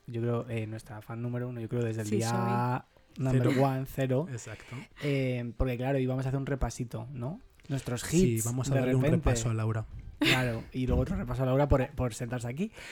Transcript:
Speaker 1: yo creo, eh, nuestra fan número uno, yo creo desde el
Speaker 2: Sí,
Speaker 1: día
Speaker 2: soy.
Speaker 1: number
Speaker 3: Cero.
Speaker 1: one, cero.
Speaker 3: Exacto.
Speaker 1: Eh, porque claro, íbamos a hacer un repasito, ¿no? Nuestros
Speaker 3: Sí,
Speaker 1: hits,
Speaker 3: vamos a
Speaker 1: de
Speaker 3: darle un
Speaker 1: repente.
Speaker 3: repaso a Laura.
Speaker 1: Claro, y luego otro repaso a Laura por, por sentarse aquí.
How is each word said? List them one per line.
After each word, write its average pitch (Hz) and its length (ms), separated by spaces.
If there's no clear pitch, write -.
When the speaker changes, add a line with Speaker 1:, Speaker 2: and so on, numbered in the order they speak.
Speaker 1:
yo 117 140
creo, 120 280
eh, 113 160
nuestra 110 380
fan 117 180
número 123 260
uno, 123 140
yo 113 80
creo 120 140
desde 113 180
el 107 60
Speaker 2:
Sí, 107 80
Speaker 1:
día 120 720
Speaker 2:
soy. - 80
Speaker 1:
number 131 200
Speaker 3:
Cero. 131 100
Speaker 1:
one, 131 220
cero. 135 460
Speaker 3:
Exacto. 117 440
Speaker 1:
Eh, 127 520
porque 127 220
claro, 135 220
íbamos 131 260
a 135 40
hacer 139 100
un 135 80
repasito, 123 680
¿no? 139 280
Nuestros 127 340
Speaker 3:
Sí, 147 340
Speaker 1:
hits, 110 100
Speaker 3:
vamos 127 260
a - 20
Speaker 1:
de 131 60
Speaker 3:
darle 127 160
un 131 80
Speaker 1:
repente. 156 260
Speaker 3:
repaso 120 220
a - 20
Laura. 110 320
Speaker 1:
Claro, 127 540
y 127 160
luego 123 140
otro 131 160
repaso 123 260
a - 20
Laura 135 220
por, 131 220
por 123 240
sentarse 120 340
aquí. 156 240